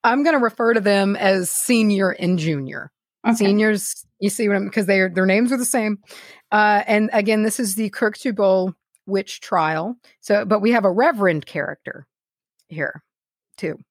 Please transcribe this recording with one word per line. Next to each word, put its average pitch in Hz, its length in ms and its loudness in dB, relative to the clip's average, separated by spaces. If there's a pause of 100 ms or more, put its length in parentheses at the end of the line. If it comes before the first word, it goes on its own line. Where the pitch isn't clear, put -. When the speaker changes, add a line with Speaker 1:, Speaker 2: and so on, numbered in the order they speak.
Speaker 1:
I'm 247 200 2
gonna 311 160 2
refer 233 340 0
to 220 80 2
them 196 360 2
as 190 340 0
senior 208 600 2
and 180 280 0
junior. 143 520 -6 (340)
Speaker 2:
Okay. 226 100 2
Speaker 1:
Seniors, 208 680 0 (140)
you 196 100 -2
see 214 180 -2
what 202 80 0
I'm, 196 140 -2
'cause 202 160 -2
they're, 190 240 2
their 185 160 0
names 220 260 2
are 269 60 -2
the 247 80 -4
same. 214 320 -2 (540)
Uh, 208 360 4
and 214 260 2
again, 214 300 2
this 220 160 -2
is 196 160 -4
the 214 140 -4
Kirkjubel 196 840 0 (320)
witch 196 360 -4
trial. 165 560 -2 (240)
So, 208 240 0
but 202 160 0
we 220 100 2
have 226 140 2
a 190 60 4
reverend 202 540 0
character - 640 -10 (600)
here 156 360 -8 (540)
too. - 200 -8 (140)